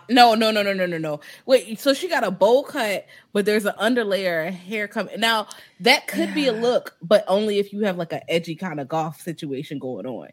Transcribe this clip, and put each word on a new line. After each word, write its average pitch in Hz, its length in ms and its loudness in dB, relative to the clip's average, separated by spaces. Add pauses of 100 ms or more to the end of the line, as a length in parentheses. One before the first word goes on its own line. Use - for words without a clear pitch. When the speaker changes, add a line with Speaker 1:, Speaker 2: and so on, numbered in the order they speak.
Speaker 1:
No, 240 260 8
no, 220 160 2
no, 214 100 0
no, 202 120 0
no, 185 120 -2
no, 170 120 -2
no." 151 240 -6 (240)
Wait, 226 340 2
so 277 140 2
she 349 160 -6
got 262 160 0
a 190 60 0
bowl 226 320 4
cut, 214 420 -4 (260)
but 202 140 0
there's 208 200 2
an 190 140 -2
underlayer 196 720 0
of 190 40 -8
hair 202 360 -8
coming. 190 320 -8
Now, 226 260 0 (320)
that 247 280 4
could 202 260 -4
be 285 160 0
a 220 40 2
Speaker 2:
Yeah. 220 80 -4
Speaker 1:
look, 240 400 0
but 180 280 4
only 208 300 0
if 202 120 -4
you 202 140 -8
have, 185 120 -2
like, 170 140 -6
an 147 160 -6
edgy 165 280 -2
kind 156 260 -8
of 131 80 -10
goth 160 320 -4
situation 151 580 -10
going 127 260 -8
on. 107 280 -10